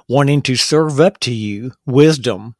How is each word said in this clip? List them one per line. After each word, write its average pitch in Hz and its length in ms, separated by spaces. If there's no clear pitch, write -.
wanting 139 360
to 131 120
serve 151 460
up 196 200
to 123 120
you 107 400
wisdom 123 760